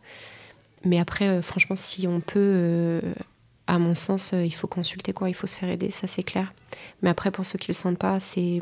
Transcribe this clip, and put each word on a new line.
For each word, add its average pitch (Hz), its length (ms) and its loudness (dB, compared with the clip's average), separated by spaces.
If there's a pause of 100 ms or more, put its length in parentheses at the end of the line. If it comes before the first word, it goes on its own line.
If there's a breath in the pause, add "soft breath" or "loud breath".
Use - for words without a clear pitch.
(840 loud breath)
Mais 175 140 6
après, 185 300 2
euh, 185 140 4
franchement, 190 340 -2
si 190 320 -2
on 175 120 0
peut, - 180 -4
euh, 170 600 4 (680)
à 180 100 4
mon 170 160 4
sens, 190 380 0
euh, 180 120 2
il 165 100 -2
faut - 140 -6
consulter, 185 440 -4
quoi. 190 160 -2
Il 180 60 -2
faut - 120 -8
se - 100 -6
faire 180 120 -4
aider, 180 220 -2
ça, - 180 -4
c'est - 160 -4
clair. 190 280 -4 (500 loud breath)
Mais 180 80 4
après, 190 200 0
pour 190 140 -4
ceux - 140 -4
qui - 100 -12
le 180 60 0
sentent 180 240 0
pas, 190 220 0
c'est, 175 420 0